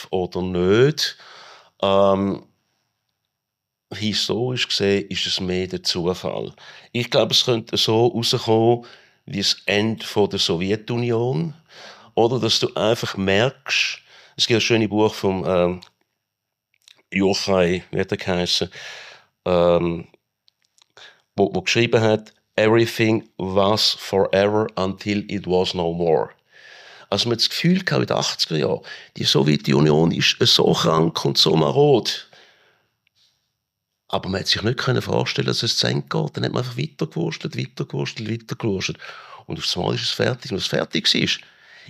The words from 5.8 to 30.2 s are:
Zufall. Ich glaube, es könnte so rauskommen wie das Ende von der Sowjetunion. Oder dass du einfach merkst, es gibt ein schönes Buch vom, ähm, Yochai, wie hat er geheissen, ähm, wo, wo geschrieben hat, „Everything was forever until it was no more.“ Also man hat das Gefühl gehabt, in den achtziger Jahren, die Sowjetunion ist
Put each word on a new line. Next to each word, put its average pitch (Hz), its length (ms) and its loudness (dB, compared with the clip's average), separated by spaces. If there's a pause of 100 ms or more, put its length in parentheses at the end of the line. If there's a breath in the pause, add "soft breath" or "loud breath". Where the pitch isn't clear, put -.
Zufall. 82 720 -4 (400 loud breath)
Ich 120 180 -4
glaube, 113 220 2
es - 120 4
könnte 113 320 -2
so 113 320 2
rauskommen 117 800 2 (400 loud breath)
wie 101 120 -6
das - 180 0 (100)
Ende 104 380 0
von 101 260 0
der 98 80 -4
Sowjetunion. 120 1160 -2 (600 loud breath)
Oder 117 260 2
dass 110 200 0
du - 140 -2
einfach 110 420 -2
merkst, 98 800 0 (380 soft breath)
es - 100 -2
gibt 117 120 2
ein - 40 0
schönes 110 260 2
Buch 107 260 2
vom, 95 320 -2
ähm, 90 340 2 (1300)
Yochai, 95 800 2
wie 98 100 -4
hat 95 100 -4
er 104 60 -4
geheissen, 87 540 -2 (720 loud breath)
ähm, 87 640 2 (1300 loud breath)
wo, 98 180 2
wo 90 80 -4
geschrieben 120 380 2
hat, 110 320 2 (240)
„Everything 110 800 2
was 98 560 2
forever 101 720 2 (100)
until 95 540 -4
it 95 160 -6
was 90 280 0
no 85 180 -2
more.“ 85 380 0 (800 loud breath)
Also 104 180 0
man 120 60 2
hat - 60 -2
das - 100 0
Gefühl 180 340 0
gehabt, - 180 0
in - 60 -2
den - 80 0
achtziger - 400 -2
Jahren, - 240 0 (360 loud breath)
die - 80 -6
Sowjetunion - 880 4
ist - 280 0